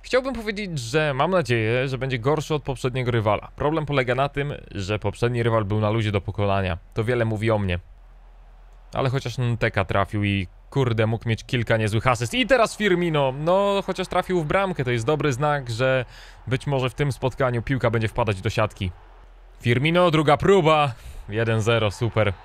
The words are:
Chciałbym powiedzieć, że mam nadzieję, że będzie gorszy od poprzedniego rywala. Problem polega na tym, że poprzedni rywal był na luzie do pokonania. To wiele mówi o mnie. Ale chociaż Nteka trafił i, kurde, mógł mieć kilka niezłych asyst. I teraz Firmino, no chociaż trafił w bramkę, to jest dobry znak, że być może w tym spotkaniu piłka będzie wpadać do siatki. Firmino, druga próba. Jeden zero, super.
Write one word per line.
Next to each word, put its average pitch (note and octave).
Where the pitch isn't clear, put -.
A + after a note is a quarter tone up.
Chciałbym B3+
powiedzieć, G#3
że C3+
mam D3
nadzieję, B2
że B2+
będzie C3
gorszy D3+
od D3
poprzedniego B2+
rywala. G#2+
Problem D3+
polega C3
na C#3
tym, C#3+
że G2+
poprzedni A#2+
rywal A2+
był G#2+
na G#2+
luzie G#2+
do G2+
pokonania. G2
To A#2
wiele A#2+
mówi A2+
o A2
mnie. F#2
Ale B2+
chociaż B2
Nteka A2+
trafił G2+
i, G2
kurde, A#2
mógł A2+
mieć A2+
kilka A#2
niezłych A2
asyst. A#2+
I B3
teraz A#3
Firmino, F3
no G3
chociaż F#3
trafił F3+
w D3+
bramkę, F#3
to B2
jest A#2+
dobry D3
znak, C#3+
że B2+
być B2+
może C3
w -
tym C#3+
spotkaniu B2
piłka B2
będzie A2+
wpadać G#2+
do G2+
siatki. G2+
Firmino, D#3+
druga D3+
próba. D#3
Jeden A2+
zero, A2
super. G#2